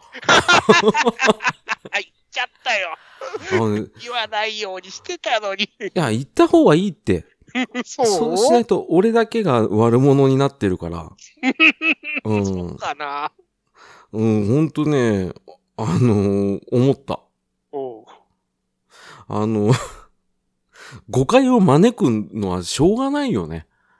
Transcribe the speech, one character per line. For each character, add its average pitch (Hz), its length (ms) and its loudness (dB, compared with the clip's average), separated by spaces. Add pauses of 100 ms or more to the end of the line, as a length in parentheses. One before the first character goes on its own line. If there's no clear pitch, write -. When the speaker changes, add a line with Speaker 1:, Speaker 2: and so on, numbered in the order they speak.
(100)
Speaker 1:
<laughs> - 720 2
言 208 80 2
っ - 20 4 (1400)
ち - 120 -8
ゃ 247 40 -4
っ - 20 -10 (180)
た 233 120 -2
よ。 175 200 -6 (560)
Speaker 2:
あ - 20 0
の 107 220 0
ね。 107 100 -6 (160)
Speaker 1:
言 240 80 -14
わ 233 160 -6
な 214 200 -4
い 214 120 -8
よ 196 160 -8
う 185 60 -12
に 190 100 -18
し - 100 -18
て - 180 -10
た 254 200 -2
の 202 160 -6
に。 196 100 -4
Speaker 2:
い - 40 -6 (260)
や、 147 160 -2
言 117 120 -4
っ - 20 -12
た 339 240 2
方 320 160 4
が 170 100 6
い 190 140 2
い - 20 -8
っ - 20 -8
て。 90 320 -4 (300)
Speaker 1:
<laughs> 247 300 -6
そ - 180 -6
う？ 233 40 4
Speaker 2:
そ - 260 0
う - 40 -2
し 233 140 4
な 240 80 6
い 233 60 0
と 185 260 0
俺 196 220 4
だ 226 140 2
け 226 180 -2
が 120 240 2
悪 117 320 4
者 139 260 4
に 135 100 2
な 139 120 0
っ 139 100 -20
て 101 100 0
る 90 80 -2
か 85 120 -8
ら。 82 260 -12
Speaker 1:
<laughs> 302 1120 -4
Speaker 2:
う 107 120 -2
ん。 101 100 -2
Speaker 1:
そ 92 180 -6
う 82 120 -12
か 151 200 -8
な。 147 340 -8 (840)
Speaker 2:
う 110 120 -2
ん、 107 220 2
ほ 139 160 2
ん 160 100 -2
と 151 140 -2
ね、 113 440 0 (460)
あ 110 80 -6 (160)
の 101 580 0
ー、 - 20 -20 (120)
思 127 200 2
っ - 40 -4
た。 - 240 -10 (500)
Speaker 1:
お 127 320 -10
う。 - 40 -20 (1200)
Speaker 2:
あ 104 180 -4
の、 107 240 0 (680)
<laughs> - 720 -20
誤 131 160 0
解 254 220 4
を 247 120 4
招 190 360 4
く 220 80 -6
の 107 460 -2
は 90 140 -4
し - 160 -6
ょ 185 140 4
う 233 40 -4
が 269 120 -4
な 285 140 -4
い 240 80 -2
よ 92 140 -4
ね。 80 200 -12 (340)